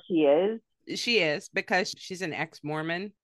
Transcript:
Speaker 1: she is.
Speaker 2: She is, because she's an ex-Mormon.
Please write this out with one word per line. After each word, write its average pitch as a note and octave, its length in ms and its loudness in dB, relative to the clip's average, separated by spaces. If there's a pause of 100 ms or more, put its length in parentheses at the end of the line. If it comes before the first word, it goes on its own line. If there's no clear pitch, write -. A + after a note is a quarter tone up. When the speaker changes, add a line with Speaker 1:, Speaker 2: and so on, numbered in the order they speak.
Speaker 1:
she D#3+ 180 2
is. F3+ 360 4 (400)
Speaker 2:
She A#3 200 2
is, D3+ 340 0
because F#3+ 440 -2
she's F3+ 240 -12
an E3 120 -6
ex-Mormon. D#3+ 800 -6 (100)